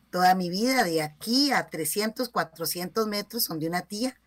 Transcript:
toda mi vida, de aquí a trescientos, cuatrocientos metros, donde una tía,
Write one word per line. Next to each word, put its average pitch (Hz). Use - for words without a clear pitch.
toda 180
mi 185
vida, 240
de 165
aquí 247
a 175
trescientos, 208
cuatrocientos 175
metros, 208
donde 160
una 175
tía, 226